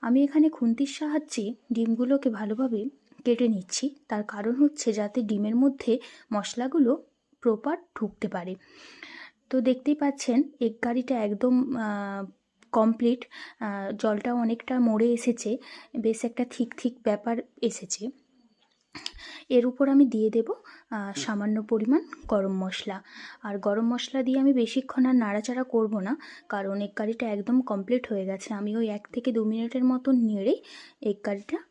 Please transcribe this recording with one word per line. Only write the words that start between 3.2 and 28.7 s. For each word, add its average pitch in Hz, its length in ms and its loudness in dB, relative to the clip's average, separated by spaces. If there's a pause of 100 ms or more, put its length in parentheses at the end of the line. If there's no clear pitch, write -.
কেটে 240 220 4
নিচ্ছি, 220 480 -2 (120)
তার 214 160 -4
কারণ 214 320 -4
হচ্ছে 285 380 2
যাতে 208 280 -2
ডিমের 214 340 0
মধ্যে 269 440 2 (340)
মশলাগুলো 254 720 2 (380)
প্রপার 240 360 0 (220)
ঢুকতে 214 280 -6
পারে। 185 280 -6 (920)
তো 262 120 2
দেখতেই 254 340 2
পাচ্ছেন 277 480 2 (160)
এগ 226 220 0
কারিটা 247 420 -2
একদম, 247 540 2
আহ, 202 480 -4 (460)
কমপ্লিট। 233 540 2 (340)
আহ, 202 360 -6
জলটাও 220 420 -2
অনেকটা 233 420 -2
মরে 233 340 4
এসেছে, 233 440 -2 (420)
বেশ 220 260 -2
একটা 233 240 -4
থিক 240 280 -4
থিক 240 260 -4
ব্যাপার 220 340 -2 (240)
এসেছে। 208 480 -4 (1400)
এর 247 160 4
উপর 254 240 2
আমি 277 160 8
দিয়ে 220 240 2
দেব, 226 220 0
আহ, 208 640 -10
সামান্য 214 480 -2
পরিমাণ 226 380 2 (260)
গরম 196 260 0
মশলা। 190 500 -6 (380)
আর 202 180 -6
গরম 208 280 0
মশলা 247 360 -2
দিয়ে 254 160 2
আমি 277 140 6
বেশিক্ষণ 254 520 2
আর 262 100 4
নাড়াচাড়া 226 480 0
করব 220 360 0
না, 202 180 -4 (320)
কারণ 196 320 -4
এগ 202 120 -8
কারিটা 226 340 -4
একদম 214 340 0
কমপ্লিট 233 480 -2
হয়ে 196 160 -2
গেছে। 190 280 -6
আমি 208 220 -4